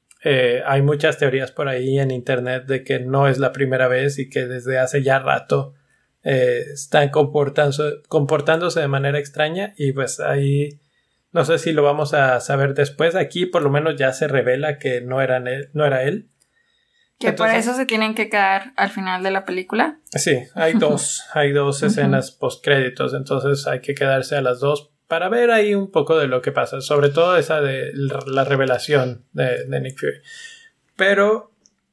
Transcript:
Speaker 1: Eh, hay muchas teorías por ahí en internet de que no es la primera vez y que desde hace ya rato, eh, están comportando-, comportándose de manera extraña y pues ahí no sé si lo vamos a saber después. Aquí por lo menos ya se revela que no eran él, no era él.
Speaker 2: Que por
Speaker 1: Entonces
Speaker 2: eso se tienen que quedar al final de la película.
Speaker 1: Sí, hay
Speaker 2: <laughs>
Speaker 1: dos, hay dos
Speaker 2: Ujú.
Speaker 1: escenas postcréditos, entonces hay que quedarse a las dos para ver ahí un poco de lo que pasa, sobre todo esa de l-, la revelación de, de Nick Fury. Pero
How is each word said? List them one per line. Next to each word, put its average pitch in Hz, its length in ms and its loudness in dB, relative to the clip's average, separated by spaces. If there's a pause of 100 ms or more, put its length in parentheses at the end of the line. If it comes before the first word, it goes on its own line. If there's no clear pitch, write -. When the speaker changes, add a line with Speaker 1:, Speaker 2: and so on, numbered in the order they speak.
(240)
Speaker 1:
Eh, 127 420 2
hay 139 160 2
muchas 147 360 2
teorías 131 340 0
por 143 160 -4
ahí 131 320 -2
en 135 100 0
internet 127 560 -4
de 135 160 -2
que 135 160 -2
no 135 300 2
es 131 100 2
la 135 140 0
primera 131 340 0
vez 135 320 0
y 135 100 -6
que 127 200 -4
desde 127 320 -4
hace 131 240 0
ya 131 160 2
rato, 139 540 -2 (500)
eh, 127 480 0
están 143 380 0
comportando-, 147 960 0
comportándose 156 720 0
de 143 80 0
manera 139 320 0
extraña 165 580 -4
y 139 140 0
pues 135 260 -4
ahí 143 600 -2 (500)
no 165 140 2
sé 160 160 2
si 165 100 -2
lo 151 140 4
vamos 147 300 2
a 131 260 4
saber 139 340 0
después. 160 400 0
Aquí 180 320 -2
por 175 160 0
lo 139 80 2
menos 151 240 0
ya 135 180 0
se 156 140 -2
revela 139 540 0
que 127 220 -2
no 127 200 -2
eran 127 240 0
él, 135 260 -8
no 151 140 0
era 135 160 0
él. 165 280 -4 (880)
Speaker 2:
Que 220 140 0
por 220 140 0
Speaker 1:
Entonces 226 220 2
Speaker 2:
eso 247 80 -2
se 262 100 -2
tienen 220 300 -2
que 214 120 -2
quedar 196 480 0
al 196 140 0
final 185 320 -6
de 190 80 -2
la 190 140 -2
película. 214 560 -4 (100)
Speaker 1:
Sí, 156 300 0 (160)
hay 165 160 2
Speaker 2:
<laughs> 208 60 2
Speaker 1:
dos, 151 440 0 (120)
hay 143 180 2
dos 143 260 0
Speaker 2:
Ujú. - 80 0
Speaker 1:
escenas 135 460 2
postcréditos, 131 800 0
entonces 139 540 -2
hay 131 120 -2
que 143 140 -6
quedarse 135 400 0
a 143 80 0
las 123 160 0
dos 143 320 -2 (160)
para 170 220 -2
ver 233 240 2
ahí 208 240 4
un 196 160 -4
poco 160 260 2
de 143 80 2
lo 127 160 0
que 160 80 -2
pasa, 135 300 -2
sobre 147 300 2
todo 170 260 4
esa 156 240 2
de 135 300 -2
l-, 139 180 -4 (180)
la 135 160 2
revelación 131 920 0
de, 135 340 -2
de 135 140 -4
Nick 131 200 -10
Fury. 143 160 -4 (800)
Pero 202 560 2 (400)